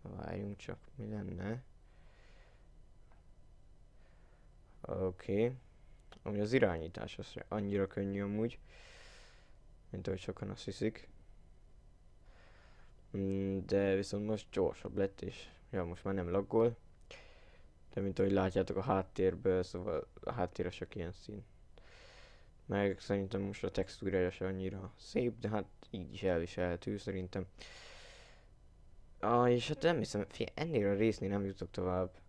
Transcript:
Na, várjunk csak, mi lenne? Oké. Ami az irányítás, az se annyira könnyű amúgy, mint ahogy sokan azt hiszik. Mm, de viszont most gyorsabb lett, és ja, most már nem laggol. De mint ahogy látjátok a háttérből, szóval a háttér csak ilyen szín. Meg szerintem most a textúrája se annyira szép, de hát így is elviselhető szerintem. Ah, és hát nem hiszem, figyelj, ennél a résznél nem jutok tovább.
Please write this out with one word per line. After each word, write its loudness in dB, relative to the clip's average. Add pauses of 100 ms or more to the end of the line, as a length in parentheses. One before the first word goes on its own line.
Na, -10
várjunk -6
csak, -10 (160)
mi -10
lenne? -4 (3250)
Oké. 0 (680)
Ami -2
az 2
irányítás, 2
az -10
se -12
annyira 2
könnyű 0
amúgy, 0 (1300)
mint -8
ahogy -2
sokan -6
azt -10
hiszik. -2 (2000)
Mm, 0
de 4
viszont 0
most -2
gyorsabb 0
lett, 0
és -8 (220)
ja, 0
most -6
már 0
nem 0
laggol. 4 (1160)
De -2
mint 0
ahogy 6
látjátok 4
a 0
háttérből, 2
szóval -4 (140)
a -4
háttér -2
csak -10
ilyen -6
szín. -12 (1200)
Meg 2
szerintem 0
most -4
a -2
textúrája 0
se -6
annyira -4
szép, -2
de -4
hát 0 (240)
így -8
is -10
elviselhető 2
szerintem. -4 (1700)
Ah, 6
és 4
hát -2
nem 6
hiszem, 0
figyelj, -4
ennél 2
a 6
résznél 4
nem 2
jutok -4
tovább. 0 (180)